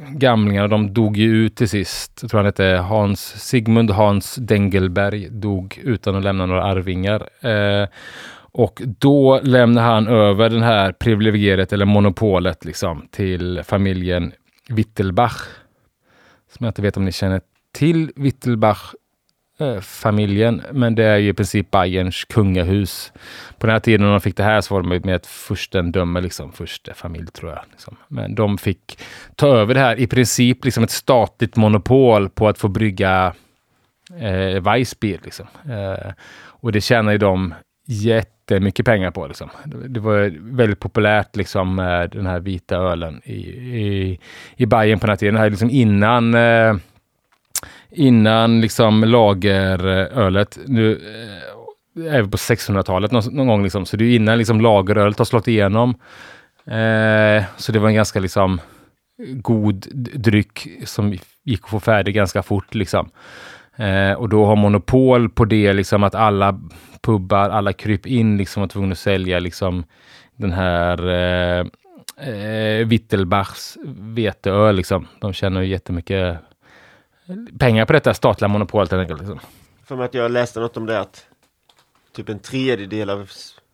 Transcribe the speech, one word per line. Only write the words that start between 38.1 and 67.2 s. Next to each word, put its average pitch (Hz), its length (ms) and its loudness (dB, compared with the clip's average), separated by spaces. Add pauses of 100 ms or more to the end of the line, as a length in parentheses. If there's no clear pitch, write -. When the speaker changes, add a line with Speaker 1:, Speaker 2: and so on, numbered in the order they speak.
Speaker 1:
pengar 95 240 2
på, 82 160 -10
liksom. 71 240 -16 (140)
Det, 127 240 -14
det 120 120 -8
var 104 320 0 (240)
väldigt 107 240 0
populärt, 104 560 0
liksom, 92 380 -2
med 90 360 -2
den 104 160 -8
här 90 140 -4
vita 95 360 -6
ölen 85 480 -4
i, 117 80 -14 (460)
i, 98 400 -4 (380)
i 123 100 2
Bayern 110 340 4
på - 60 -2
den 107 60 2
här 95 40 0
tiden. 104 180 0
Det 110 60 2
här 110 60 4
är 107 40 0
liksom 110 200 0
innan, 117 640 4
eh, 117 400 4 (1160)
innan, 113 720 4
liksom, 110 440 4
lagerölet. 98 1600 2
Nu, 110 260 2 (1040)
eh, 160 180 -6
är 120 80 2
vi 98 60 -4
på 107 100 -4
sexhundratalet 101 760 -2
någon, 113 120 0 (100)
någon 135 120 -2
gång, 104 160 2
liksom. 95 240 -4
Så - 100 -6
det 107 80 0
är 120 120 4
innan, 110 220 2
liksom, 110 220 2
lagerölet 104 580 2
har 117 60 0
slått 113 240 0
igenom. 110 420 2 (760)
Eh, 110 800 2 (120)
så - 160 -6
det 110 60 2
var 104 100 2
en 107 60 4
ganska, 107 260 0
liksom, 95 400 0 (580)
god 107 760 -2
d-, 123 220 -10
dryck 107 540 -2 (160)
som 104 300 -4 (300)
gick - 200 -6
att - 60 -20
få 107 100 -4
färdig 101 340 0
ganska 101 280 0
fort, - 320 -6
liksom. 98 360 -2 (640)
Eh, 98 360 0
och 107 160 -4
då 107 180 4
har 107 100 4
monopol 120 760 4
på 120 140 0
det, 104 280 2
liksom, 101 300 0
att 98 120 0
alla 98 460 0 (400)
pubbar, 101 500 0